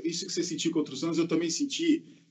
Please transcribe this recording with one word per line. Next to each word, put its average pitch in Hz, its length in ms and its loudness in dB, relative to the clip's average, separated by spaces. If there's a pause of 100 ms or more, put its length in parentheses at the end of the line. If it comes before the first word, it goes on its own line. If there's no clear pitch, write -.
isso 170 220 -4
que 185 60 -8
você 175 100 0
sentiu 160 300 -2
contra 139 220 0
o - 20 -8
Santos, 165 220 0
eu 165 100 2
também 160 220 0
senti, 170 520 2 (280)